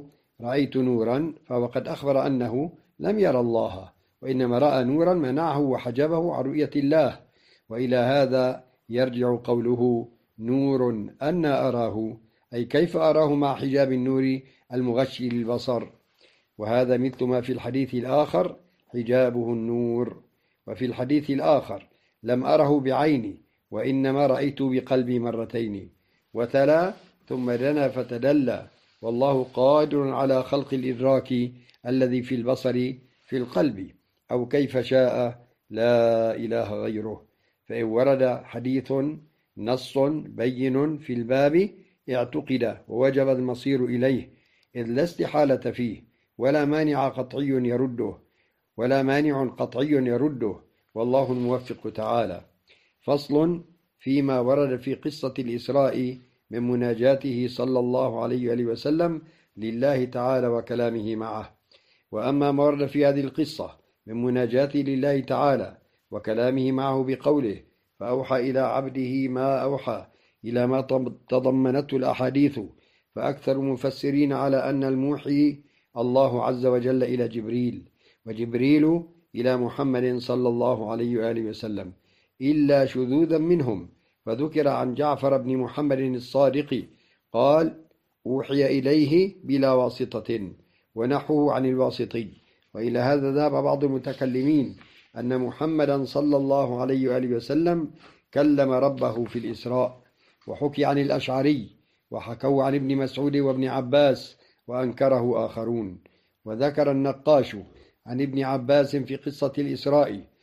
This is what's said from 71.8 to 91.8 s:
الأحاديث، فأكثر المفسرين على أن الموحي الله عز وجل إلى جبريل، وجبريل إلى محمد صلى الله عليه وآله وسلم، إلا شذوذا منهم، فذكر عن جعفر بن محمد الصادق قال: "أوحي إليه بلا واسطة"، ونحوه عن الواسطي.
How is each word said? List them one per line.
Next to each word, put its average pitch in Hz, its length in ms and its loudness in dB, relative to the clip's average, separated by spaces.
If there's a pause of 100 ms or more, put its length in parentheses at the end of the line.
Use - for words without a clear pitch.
الأحاديث، 131 640 0 (560)
فأكثر 135 360 -2
المفسرين 139 840 0
على 135 240 2
أن 135 260 0
الموحي 143 760 0 (380)
الله 123 480 2
عز 127 200 0
وجل 127 380 2
إلى 123 240 -2
جبريل، 113 640 -4 (360)
وجبريل 131 800 2 (320)
إلى 123 220 2
محمد 123 600 0
صلى 123 320 0
الله 120 420 0
عليه 120 260 -2
وآله 113 240 -2
وسلم، 107 520 -8 (480)
إلا 143 440 4
شذوذا 147 520 0
منهم، 139 520 0 (360)
فذكر 143 420 0
عن 127 260 0
جعفر 139 440 0
بن 127 200 -2
محمد 131 420 -2
الصادق 131 840 0 (500)
قال: 147 400 4 (520)
"أوحي 135 400 0 (140)
إليه 156 640 2
بلا 135 280 2
واسطة"، 120 800 -2 (440)
ونحوه 143 580 2
عن 131 120 0
الواسطي. 123 640 -2 (460)